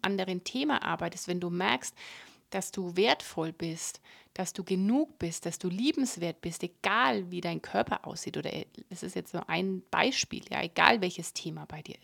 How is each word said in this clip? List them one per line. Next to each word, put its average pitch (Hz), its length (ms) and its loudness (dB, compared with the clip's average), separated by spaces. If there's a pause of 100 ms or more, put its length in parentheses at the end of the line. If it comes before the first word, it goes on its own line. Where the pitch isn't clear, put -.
anderen 185 420 0
Thema 269 380 0
arbeitest, 170 460 -4
wenn 180 120 0
du 175 100 -2
merkst, 190 440 0 (560)
dass 190 220 -4
du 175 240 -4
wertvoll 190 560 2
bist, 165 480 -6 (340)
dass 185 180 -4
du 196 100 -6
genug 202 560 2
bist, 170 280 -4
dass 170 120 -4
du 185 100 -2
liebenswert 190 720 0
bist, - 220 -8
egal 208 680 2
wie 180 100 -6
dein 170 220 -4
Körper - 440 -2
aussieht, 165 300 -8
oder - 140 -4 (400)
es 180 120 -12
ist 180 140 -6
jetzt 180 180 -8
nur - 140 -6
ein 185 420 0
Beispiel, - 600 2
ja, - 120 -2
egal 175 380 8
welches 175 320 -2
Thema 156 340 -8
bei 151 160 -12
dir - 220 -14